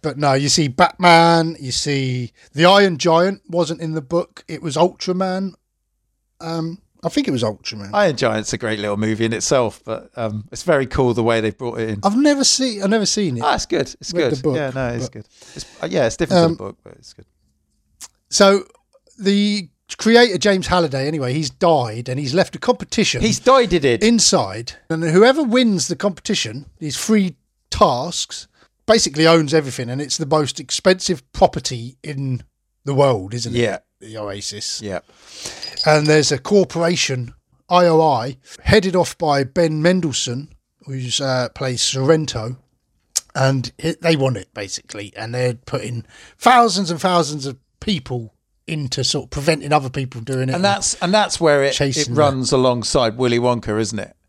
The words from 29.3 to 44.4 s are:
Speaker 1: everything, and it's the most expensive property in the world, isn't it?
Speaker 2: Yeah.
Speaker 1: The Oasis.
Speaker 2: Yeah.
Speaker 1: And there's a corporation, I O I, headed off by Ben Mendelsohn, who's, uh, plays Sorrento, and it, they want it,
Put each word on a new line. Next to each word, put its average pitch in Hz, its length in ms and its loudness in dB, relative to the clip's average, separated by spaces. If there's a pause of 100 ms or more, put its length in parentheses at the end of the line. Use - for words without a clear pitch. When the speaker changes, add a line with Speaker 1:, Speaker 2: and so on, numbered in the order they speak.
Speaker 1:
everything, 135 360 -2
and 131 100 -6
it's 143 160 -6
the 156 100 -6
most 151 340 -2
expensive - 720 -2
property 120 720 -2
in 139 400 -6 (420)
the 139 100 -4
world, 117 400 2
isn't 120 200 -8
it? 120 40 0
Speaker 2:
Yeah. 104 200 0 (200)
Speaker 1:
The 110 200 -16
Oasis. 101 640 -10
Speaker 2:
Yeah. 95 180 -8 (840)
Speaker 1:
And 151 200 4
there's 151 240 4
a 139 80 -2
corporation, 165 920 0 (380)
I 180 160 6
O 160 160 4
I, 131 340 0 (260)
headed 190 320 2
off 180 220 0
by 143 260 0
Ben 156 400 0
Mendelsohn, 156 680 -2 (340)
who's, 131 360 -6
uh, 127 340 -2
plays 127 280 -4
Sorrento, 131 760 0 (760)
and 135 440 0
it, 165 240 -6
they 165 120 2
want 135 220 0
it, - 160 -14